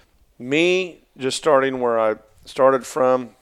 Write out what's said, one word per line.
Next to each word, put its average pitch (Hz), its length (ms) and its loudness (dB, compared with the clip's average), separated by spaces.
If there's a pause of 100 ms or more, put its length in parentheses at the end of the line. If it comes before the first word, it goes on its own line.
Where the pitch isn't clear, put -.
(380)
Me, 170 600 -2 (180)
just 131 200 -4
starting 135 440 2
where 117 180 0
I 107 160 0 (300)
started 131 400 2
from, 127 560 -2